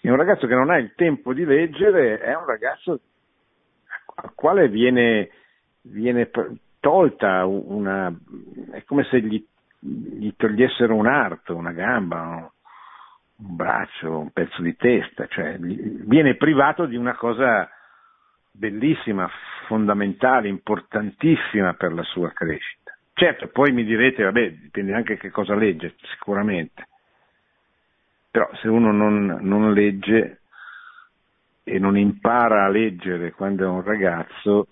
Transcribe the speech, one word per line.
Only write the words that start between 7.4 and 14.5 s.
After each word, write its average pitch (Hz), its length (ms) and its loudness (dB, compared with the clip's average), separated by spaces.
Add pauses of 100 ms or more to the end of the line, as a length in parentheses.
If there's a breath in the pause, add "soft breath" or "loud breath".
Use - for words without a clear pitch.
u-, 95 240 -4
una, 98 440 -4 (600)
è - 100 -16
come 139 220 -2
se 127 160 0
gli, 107 260 -4 (320)
gli - 580 -10
togliessero 113 560 2
un 107 140 4
arto, 110 480 0
una 85 160 -8
gamba, 87 520 -4
un, 82 260 -12 (960 loud breath)
un 90 80 -12
braccio, 82 640 -4
un 73 140 -10
pezzo - 300 -4